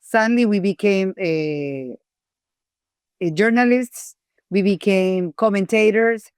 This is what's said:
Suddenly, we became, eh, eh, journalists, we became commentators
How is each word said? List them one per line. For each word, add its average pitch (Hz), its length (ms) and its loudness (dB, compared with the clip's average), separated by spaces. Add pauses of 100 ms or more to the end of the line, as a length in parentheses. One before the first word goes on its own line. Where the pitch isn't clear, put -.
Suddenly, 233 460 0
we 208 140 2
became, 190 580 0
eh, 147 760 -4 (1300)
eh, 175 100 -2
journalists, 240 880 0 (340)
we 196 120 0
became 185 720 0
commentators 214 1040 0